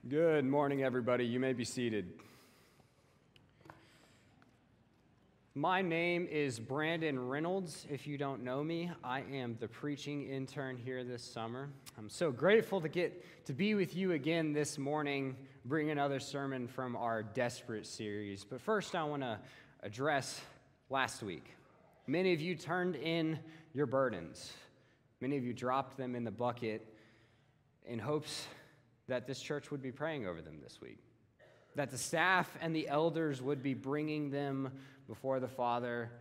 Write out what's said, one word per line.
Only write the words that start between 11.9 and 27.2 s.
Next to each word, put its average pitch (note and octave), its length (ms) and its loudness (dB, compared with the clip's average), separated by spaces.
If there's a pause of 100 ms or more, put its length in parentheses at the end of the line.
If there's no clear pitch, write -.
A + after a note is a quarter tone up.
I'm G#2+ 100 -10
so D#3+ 220 2
grateful F#3 520 4
to D#3 60 -2
get - 580 -4
to - 60 -4
be G3+ 220 2
with E3+ 220 2
you F#3 160 2
again D#3 400 2
this D3 260 0
morning, C#3 560 0 (300)
bring D3+ 260 2
another C#3+ 300 2
sermon C3+ 480 -4
from B2+ 260 -4
our A2+ 300 2
Desperate A2 640 -2
series. G#2 580 -6
But B2+ 160 -10
first, G#3+ 340 0
I E3+ 80 2
want D3 200 -2
to A2+ 180 -2 (420)
address C3+ 580 0 (480)
last C3 340 0
week. F2+ 340 -6 (500)
Many F3+ 260 4
of D#3+ 80 2
you F3 140 -2
turned F3+ 400 0
in D#3+ 460 2 (320)
your C#3 140 2
burdens. A#2 680 0 (680)
Many C#3 160 0
of C3+ 60 0
you A#2+ 100 -2
dropped B2+ 440 0
them B2 180 -4
in A#2+ 80 -2
the A2+ 80 -2
bucket A2+ 640 -2 (920)